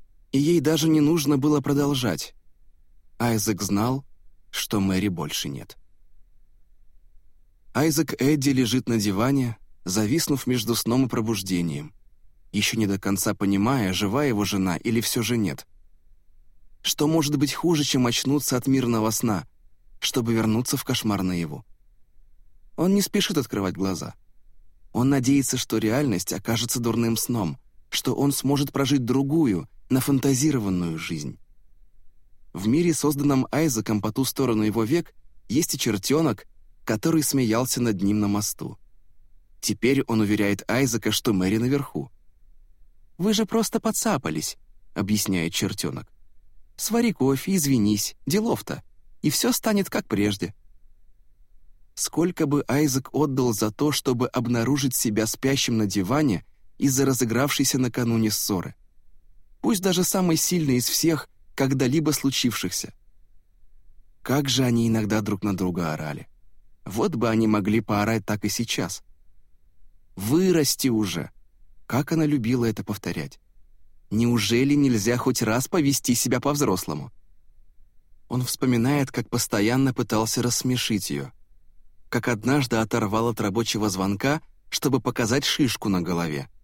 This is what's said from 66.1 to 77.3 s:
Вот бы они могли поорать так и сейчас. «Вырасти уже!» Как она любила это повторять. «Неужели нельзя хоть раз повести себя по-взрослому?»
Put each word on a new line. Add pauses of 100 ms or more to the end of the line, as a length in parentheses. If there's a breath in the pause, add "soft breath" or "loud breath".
Вот
бы
они
могли
поорать
так
и
сейчас. (1120)
«Вырасти
уже!» (540)
Как
она
любила
это
повторять. (720)
«Неужели
нельзя
хоть
раз
повести
себя
по-взрослому?» (1160)